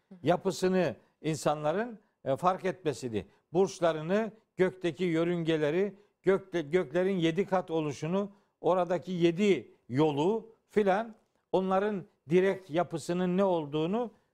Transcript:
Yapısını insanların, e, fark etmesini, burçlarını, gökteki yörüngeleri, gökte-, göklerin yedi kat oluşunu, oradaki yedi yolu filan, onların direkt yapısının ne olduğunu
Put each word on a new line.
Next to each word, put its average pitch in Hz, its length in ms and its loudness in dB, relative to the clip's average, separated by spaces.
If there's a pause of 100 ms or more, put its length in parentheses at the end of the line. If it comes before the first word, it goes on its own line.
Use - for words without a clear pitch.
(220)
Yapısını 180 760 0 (240)
insanların, 160 800 -2 (260)
e, 135 120 -2
fark 180 280 0
etmesini, 127 640 -4 (260)
burçlarını, 170 800 0 (240)
gökteki 180 480 0
yörüngeleri, 170 920 0 (260)
gökte-, 185 400 0
göklerin 180 540 0
yedi 165 300 0
kat 185 240 -2
oluşunu, 165 640 -4 (280)
oradaki 175 520 0
yedi 170 640 2 (140)
yolu 156 640 0 (140)
filan, 208 460 0 (380)
onların 190 540 0 (240)
direkt 190 400 2
yapısının 175 640 -2
ne 196 80 4
olduğunu 170 640 0 (240)